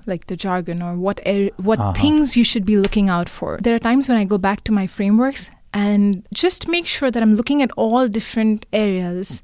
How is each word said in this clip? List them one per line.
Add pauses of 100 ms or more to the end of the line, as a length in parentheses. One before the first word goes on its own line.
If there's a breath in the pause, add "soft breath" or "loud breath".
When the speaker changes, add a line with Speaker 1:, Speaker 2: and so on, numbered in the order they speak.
Speaker 1:
like,
the
jargon
or
what
ar-,
what
Speaker 2:
Uh-huh.
Speaker 1:
things
you
should
be
looking
out
for.
There
are (120)
times
when
I
go
back
to
my
frameworks (220)
and (120)
just
make
sure
that
I'm
looking
at
all
different
areas